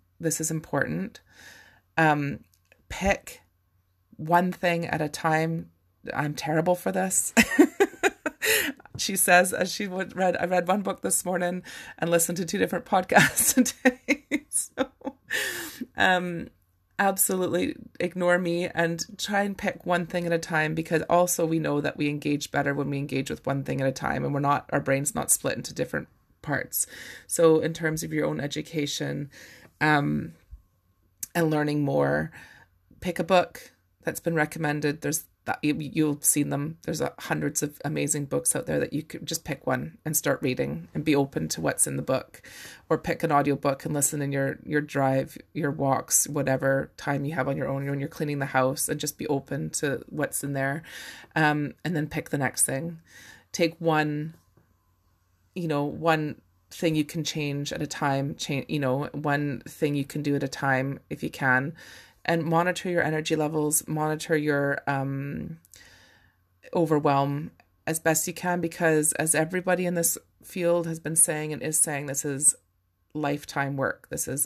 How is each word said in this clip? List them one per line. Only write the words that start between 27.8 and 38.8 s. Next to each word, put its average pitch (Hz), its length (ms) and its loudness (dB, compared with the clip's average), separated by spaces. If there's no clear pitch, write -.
of 160 100 -6
your 151 140 2
own 151 120 -2
education, 143 920 -4
um, 151 540 2
and 170 160 2
learning 147 320 0
more, 143 500 0
pick 180 180 -4
a 180 60 -2
book 180 480 2
that's - 160 -4
been 165 160 -2
recommended. 151 680 -2
There's 151 220 -2
that, - 180 -4
you, 147 160 2
you've 151 440 0
seen 147 260 2
them. 143 340 -4
There's 156 180 -4
a, 143 180 -2
hundreds 151 440 -2
of 147 200 -8
amazing 147 420 -2
books 139 300 0
out 135 120 -4
there 151 120 0
that - 140 -2